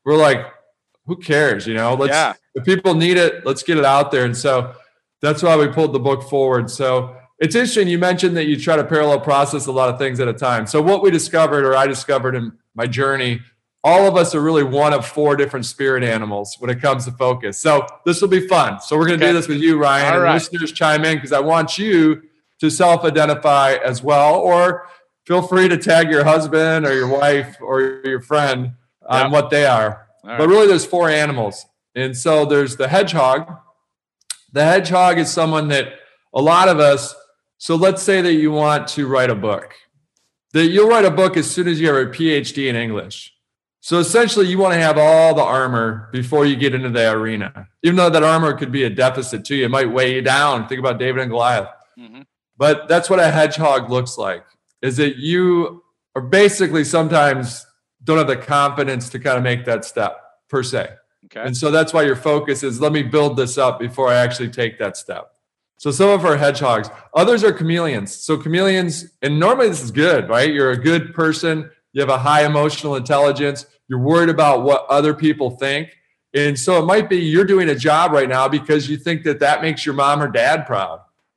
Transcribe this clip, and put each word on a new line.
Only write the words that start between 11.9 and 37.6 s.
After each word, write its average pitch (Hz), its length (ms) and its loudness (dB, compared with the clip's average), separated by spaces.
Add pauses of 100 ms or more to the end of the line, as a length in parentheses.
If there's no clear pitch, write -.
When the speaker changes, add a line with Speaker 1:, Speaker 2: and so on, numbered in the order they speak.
Speaker 1:
in 117 180 -8 (220)
my 117 120 -6
journey, 127 540 -4 (440)
all 180 240 6
of 180 80 2
us 175 180 2
are 151 60 -2
really 151 240 2
one 143 300 0
of 131 120 -4
four 147 300 0
different 135 300 -4
spirit 135 380 -2
animals 107 560 -6
when 123 100 -6
it 123 120 -6
comes 131 220 0
to 127 80 -10
focus. 123 480 -4
So 151 260 2 (200)
this 170 160 0
will 196 80 2
be 185 180 2
fun. 131 320 0
So - 160 -4
we're 160 100 2
gonna 170 100 0
Speaker 2:
Okay. 156 120 2
Speaker 1:
do 175 60 4
this 165 140 -2
with 147 100 -2
you, 160 200 2
Ryan, 139 300 2
Speaker 2:
All 165 60 2
Speaker 1:
and 175 100 2
Speaker 2:
right. 165 100 2
Speaker 1:
listeners 160 380 -6
chime 156 320 0
in 156 160 0
'cause 127 120 -8
I 143 80 2
want 160 380 -2
you 165 440 2 (380)
to 156 100 0
self-identify 151 1040 2 (100)
as 123 180 -4
well, 147 340 4
or 180 500 2 (400)
feel 175 160 0
free 185 260 2
to 175 80 2
tag 165 340 2
your 147 140 2
husband 156 600 2
or 135 80 0
your 131 140 0
wife 139 520 0
or 131 440 -2
your 131 180 -4
friend 131 500 -2 (360)
on 127 160 2
Speaker 2:
Yep. 143 60 -2
Speaker 1:
what 147 200 2
they 147 160 2
are. 110 400 0 (180)
Speaker 2:
All 101 140 -16
Speaker 1:
But - 20 0
Speaker 2:
right. 160 80 2
Speaker 1:
really, 208 200 6
there's 180 180 2
four 175 240 0
animals. 139 560 -4 (280)
And 131 220 -6
so 151 300 2
there's 143 300 0
the 131 120 -2
hedgehog. 160 580 0 (1080)
The 143 120 2
hedgehog 180 540 2
is 160 120 -2
someone 160 380 -2
that 139 200 -2 (460)
a 131 80 -2
lot 170 260 4
of 160 120 4
us, 143 340 2 (440)
so 165 180 -2